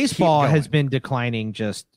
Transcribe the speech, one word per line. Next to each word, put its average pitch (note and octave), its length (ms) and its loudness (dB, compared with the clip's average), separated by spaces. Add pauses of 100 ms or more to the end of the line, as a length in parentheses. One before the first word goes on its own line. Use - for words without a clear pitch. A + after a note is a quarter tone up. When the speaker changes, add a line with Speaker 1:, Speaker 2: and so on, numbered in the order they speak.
Speaker 1:
baseball D#3+ 400 2
has C#3+ 240 2
Speaker 2:
going. - 40 -18
Speaker 1:
been D3 200 2
declining. A#2+ 640 -4
Just, G#2 320 -6 (100)